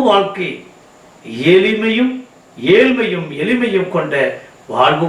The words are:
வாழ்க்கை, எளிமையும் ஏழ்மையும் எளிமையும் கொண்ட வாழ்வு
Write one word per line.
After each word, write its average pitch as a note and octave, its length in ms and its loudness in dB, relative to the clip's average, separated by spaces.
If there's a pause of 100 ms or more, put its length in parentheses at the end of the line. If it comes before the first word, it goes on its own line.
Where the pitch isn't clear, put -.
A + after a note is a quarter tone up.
வாழ்க்கை, G3 420 0 (1040)
எளிமையும் A3 600 2 (640)
ஏழ்மையும் A3 520 0 (140)
எளிமையும் G3 520 -2
கொண்ட D3 200 -4 (580)
வாழ்வு D#3 360 2